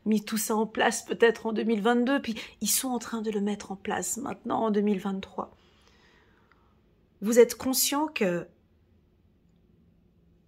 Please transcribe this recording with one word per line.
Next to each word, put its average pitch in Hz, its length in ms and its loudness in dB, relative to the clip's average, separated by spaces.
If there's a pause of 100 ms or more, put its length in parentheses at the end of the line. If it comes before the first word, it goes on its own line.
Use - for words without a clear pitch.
mis 214 180 2
tout 220 140 -4
ça 220 180 -2
en 220 100 2
place 226 360 0
peut-être 226 420 2
en 226 80 -4
deux 220 120 -2
mille 214 180 0
vingt-deux, 240 400 2
puis 220 180 -6 (220)
ils 208 80 -2
sont - 180 0
en 240 100 -2
train 226 220 -8
de 214 100 -4
le 208 120 -2
mettre 202 300 -4
en 190 40 -10
place - 400 -6
maintenant 226 480 -4
en 220 60 0
deux 208 100 2
mille 202 200 2
vingt-trois. - 540 -8 (1700)
Vous 226 160 2
êtes 233 180 8
conscient 277 520 -2
que 175 380 -2 (2000)